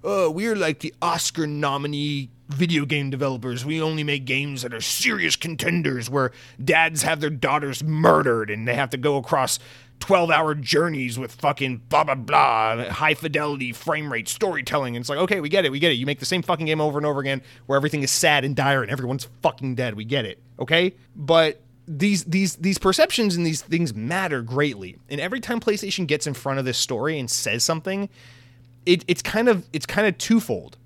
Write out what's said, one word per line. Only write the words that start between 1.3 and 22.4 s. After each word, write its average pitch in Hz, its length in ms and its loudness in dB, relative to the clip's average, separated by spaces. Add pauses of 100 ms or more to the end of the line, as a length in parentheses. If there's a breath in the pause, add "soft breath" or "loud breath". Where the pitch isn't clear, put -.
nominee 147 840 -4 (180)
video 151 360 0
game 139 260 -2
developers. 127 520 -4
We 156 160 -4
only 156 240 -2
make 143 220 -2
games 135 380 -4
that 123 100 -8
are 113 80 -8
serious 196 540 0
contenders 151 760 -2
where 131 220 2 (320 loud breath)
dads 160 400 4
have 156 180 0
their 151 80 0
daughters 143 540 -2
murdered 151 680 4
and 110 180 -4
they 120 80 2
have 135 140 0
to 135 80 -4
go 139 200 2
across 131 420 0 (400 loud breath)
twelve-hour 160 560 4
journeys 143 640 0
with 123 140 -8
fucking 135 560 -2
blah, 156 160 6
blah, 143 120 2
blah, 120 760 2
high 156 240 0
fidelity, 147 580 -4
frame 151 400 -4
rate 113 160 -6
storytelling." 143 680 -2
And 120 60 -6
it's 120 80 -8
like, 143 100 -2
"Okay, 185 200 0
we 147 80 -4
get 185 160 2
it, 139 80 2
we 139 80 -4
get 160 140 4
it. - 20 2
You 120 100 -4
make 143 140 -4
the 143 60 -8
same 185 160 0
fucking 160 240 -2
game 156 160 0
over 151 160 0
and 147 80 -2
over 139 160 0
again 135 200 -2 (240 loud breath)
where 139 120 2
everything 143 260 0
is 131 80 0
sad 147 320 4
and 135 120 -2
dire 139 260 2
and 104 100 -4
everyone's 131 380 -4 (120)
fucking 135 340 -2
dead. 120 200 -2
We 107 80 -8
get 117 220 -2
it, 95 140 -10 (200)
okay?" 165 340 2 (220 soft breath)
But 156 460 4 (260)
these, 170 380 0
these, 185 320 0